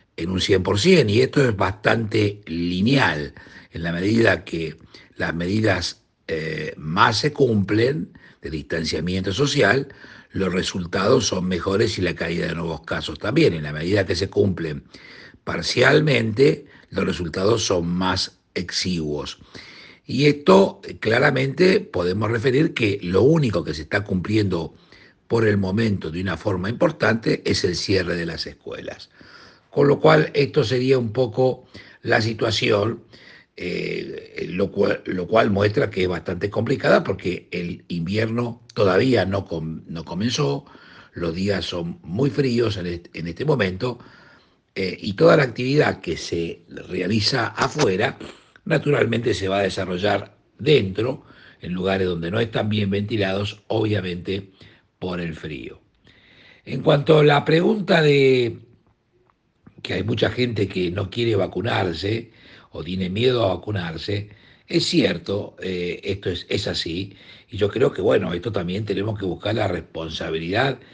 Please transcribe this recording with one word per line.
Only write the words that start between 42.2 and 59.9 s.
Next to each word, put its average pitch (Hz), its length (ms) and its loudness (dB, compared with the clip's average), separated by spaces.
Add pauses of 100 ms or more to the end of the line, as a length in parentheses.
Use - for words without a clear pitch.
fríos 120 480 0
en 87 100 -6
est-, 87 300 -10
en 80 120 -8
este 87 180 -6
momento, 110 520 -2 (760)
eh, 92 280 -4
y 104 100 -4
toda 160 240 6
la 151 60 4
actividad 123 580 0
que - 160 -6
se - 460 -6 (260)
realiza 104 600 0
afuera, 113 680 0 (480)
naturalmente 120 720 2
se 95 120 -4
va 95 120 0
a 101 60 2
desarrollar 95 720 -2 (240)
dentro, 117 680 2 (340)
en 87 140 -6
lugares 95 320 0
donde 85 240 -2
no 110 100 0
están 110 300 -2
bien 104 180 0
ventilados, 101 760 -2
obviamente 98 840 -2 (480)
por 90 220 -6
el 82 140 -6
frío. 76 480 -12 (800)
En - 160 -6
cuanto 151 380 4
a 151 40 6
la 147 220 6
pregunta 180 560 4
de 135 600 4 (1200)
que - 100 -8